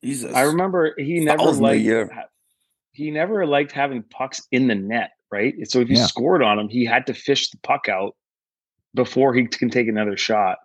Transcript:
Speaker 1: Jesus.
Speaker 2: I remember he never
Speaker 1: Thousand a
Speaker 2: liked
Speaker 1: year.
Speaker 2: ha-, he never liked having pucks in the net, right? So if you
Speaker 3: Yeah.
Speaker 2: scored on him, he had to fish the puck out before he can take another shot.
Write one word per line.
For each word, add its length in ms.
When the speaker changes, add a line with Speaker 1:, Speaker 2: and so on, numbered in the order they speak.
Speaker 1:
Jesus. 300
Speaker 2:
I 80
remember 560
he 280
never 140
Speaker 1:
Thousand 240
a 60
Speaker 2:
liked 120
Speaker 1:
year. 320
Speaker 2:
ha-, 80
he 200
never 360
liked 240
having 320
pucks 380
in 160
the 80
net, 360
right? 240
So 120
if 100
you 80
Speaker 3:
Yeah. 80
Speaker 2:
scored 380
on 160
him, 100
he 160
had 220
to 80
fish 340
the 140
puck 260
out 260
before 400
he 140
can 240
take 160
another 280
shot. 500